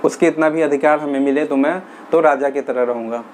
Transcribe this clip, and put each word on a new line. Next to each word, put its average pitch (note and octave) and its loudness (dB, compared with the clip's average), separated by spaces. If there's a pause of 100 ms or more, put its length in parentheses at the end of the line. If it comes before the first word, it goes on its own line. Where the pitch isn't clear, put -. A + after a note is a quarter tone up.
उसके E3 2
इतना D#3 2
भी D#3+ -2
अधिकार D3 2
हमें C#3+ -4
मिले C#3 0
तो D3 -2
मैं D#3 0 (300)
तो E3 4
राजा C#3+ 2
की C3+ -4
तरह B2+ -2
रहूँगा। A#2+ -6 (100)